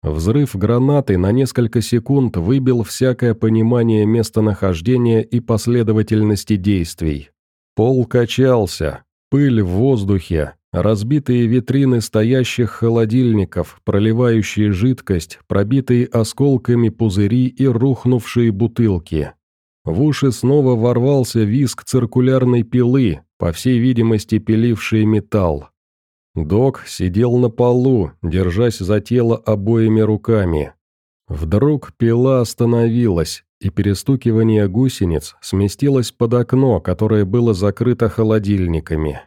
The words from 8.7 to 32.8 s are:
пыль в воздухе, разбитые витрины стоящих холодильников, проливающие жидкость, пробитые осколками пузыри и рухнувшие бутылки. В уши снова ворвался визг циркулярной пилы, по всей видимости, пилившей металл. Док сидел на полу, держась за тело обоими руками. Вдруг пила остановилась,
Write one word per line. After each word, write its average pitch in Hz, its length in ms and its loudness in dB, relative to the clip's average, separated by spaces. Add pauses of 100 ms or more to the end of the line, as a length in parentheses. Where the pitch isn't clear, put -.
пыль 135 320 2
в 92 60 -2
воздухе, 98 840 0 (200)
разбитые 117 720 0
витрины 127 540 0
стоящих 117 680 0
холодильников, 113 1120 0
проливающие 107 880 0
жидкость, 98 720 -2
пробитые 123 600 0
осколками 120 840 0
пузыри 104 580 0
и 135 200 -2
рухнувшие 120 840 0
бутылки. 95 840 -2 (520)
В 85 180 -2
уши 143 300 0
снова 131 420 2
ворвался 120 680 0
визг 113 440 -2
циркулярной 123 800 0
пилы, 120 560 0 (180)
по 85 140 -2
всей 127 260 0
видимости, 113 600 0
пилившей 110 680 0
металл. 98 640 0 (680)
Док 101 520 0
сидел 107 500 -2
на 123 140 2
полу, 123 600 2 (100)
держась 90 580 -2
за 101 220 0
тело 117 360 0
обоими 110 640 0
руками. 101 720 0 (560)
Вдруг 101 680 -2
пила 123 440 2
остановилась, 117 1040 0 (160)